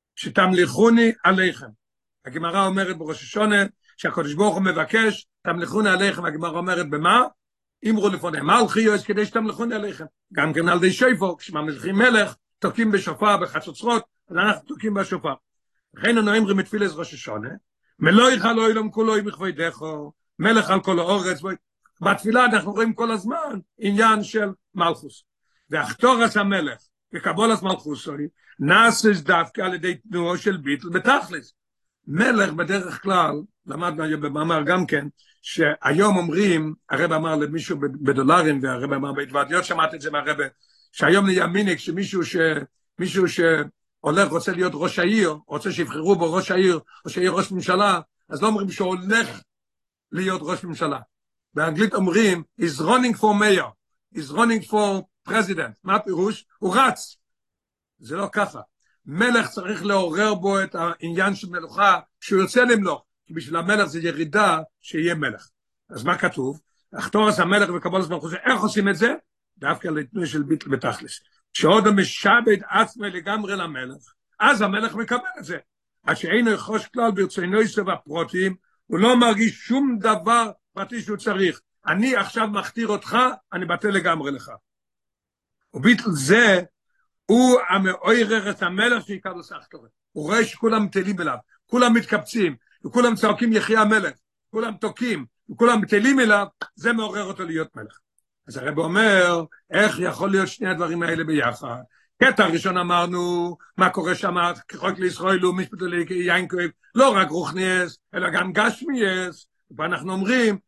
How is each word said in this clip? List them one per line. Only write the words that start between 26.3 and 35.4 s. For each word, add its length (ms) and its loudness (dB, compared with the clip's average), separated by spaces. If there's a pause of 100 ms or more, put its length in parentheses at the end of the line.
המלך 420 0 (360)
וקבלת 500 0
מלכותו, 480 -6 (480)
נעשית 580 6
דווקא 440 -2
על 120 -4
ידי 220 -4
תנועה 420 -4
של 200 -2
ביטול 340 -6
בתכלית. 520 0 (640)
מלך 460 2
בדרך 500 -4
כלל, 320 0 (300)
למדנו 380 -6
היום 180 -4
במאמר 420 -2
גם 220 2
כן, 220 -2 (340)